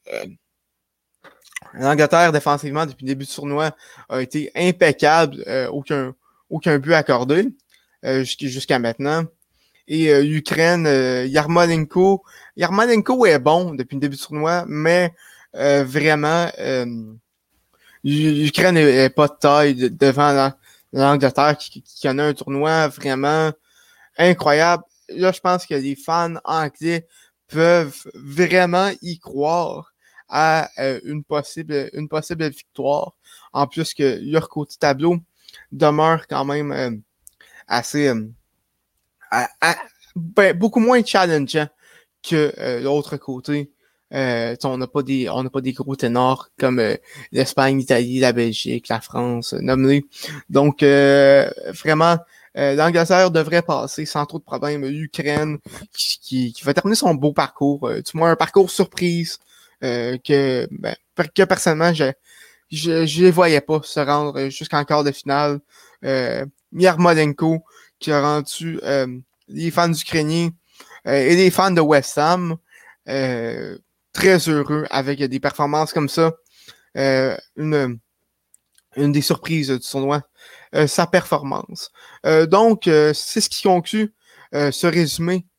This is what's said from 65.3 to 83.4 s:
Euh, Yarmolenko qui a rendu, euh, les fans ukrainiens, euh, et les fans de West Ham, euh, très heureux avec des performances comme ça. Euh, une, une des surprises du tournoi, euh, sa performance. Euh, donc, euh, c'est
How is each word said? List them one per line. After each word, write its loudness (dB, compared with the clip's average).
Euh, -4
Yarmolenko 2
qui -6
a 2
rendu, -4
euh, -4
les -6
fans 2
ukrainiens, -2
euh, 0
et 4
les 6
fans 2
de 2
West 2
Ham, 0
euh, -6
très 4
heureux -2
avec -4
des -4
performances -2
comme -2
ça. 0
Euh, 0
une, -2
une 0
des 0
surprises -4
du -2
tournoi, -4
euh, 2
sa 0
performance. -4
Euh, 4
donc, 4
euh, 4
c'est -4